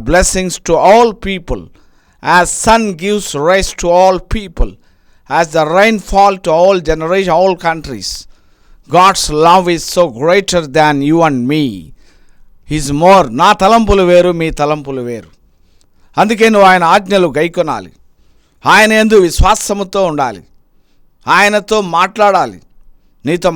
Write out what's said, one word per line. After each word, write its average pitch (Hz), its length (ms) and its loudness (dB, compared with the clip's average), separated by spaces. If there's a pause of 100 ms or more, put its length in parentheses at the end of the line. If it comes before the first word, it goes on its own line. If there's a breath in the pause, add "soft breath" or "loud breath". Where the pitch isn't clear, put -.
blessings 185 460 -2 (120)
to 170 60 0 (160)
all 233 200 4 (200)
people. 151 320 -8 (640)
As 175 240 2 (180)
sun 226 180 2 (220)
gives 208 220 -4 (200)
rays 185 220 0 (120)
to 175 60 -4 (120)
all 190 180 2 (200)
people, 170 320 -4 (600)
as 160 260 0
the 160 100 0 (120)
rain 220 180 2 (160)
fall 196 220 2 (120)
to 170 140 -2
all 190 180 4 (120)
generation, 170 500 -2
all 185 160 2 (140)
countries, 143 400 -8 (880)
God's 185 260 2 (240)
love 180 180 4 (100)
is 160 80 -8 (120)
so 180 80 2 (180)
greater 180 400 0 (160)
than 151 320 2
you 160 80 2 (100)
and 139 120 -2 (140)
me. 156 100 -2 (1080)
He's 151 180 -6 (140)
more. 190 200 6 (180)
నా 185 80 4 (120)
తలంపులు 202 500 2
వేరు, 175 200 4 (100)
మీ 160 60 -2 (140)
తలంపులు 143 480 -6
వేరు. 107 200 -14 (920)
అందుకే 214 320 0
నువ్వు 202 180 6
ఆయన 185 120 2 (120)
ఆజ్ఞలు 190 320 0 (100)
గైకొనాలి. 151 540 -4 (800)
ఆయన 214 260 4
యందు 220 180 4 (100)
విశ్వాసముతో 196 760 0 (100)
ఉండాలి. 127 300 -6 (960)
ఆయనతో 208 400 0 (200)
మాట్లాడాలి. 185 640 0 (680)
నీతో 175 280 -2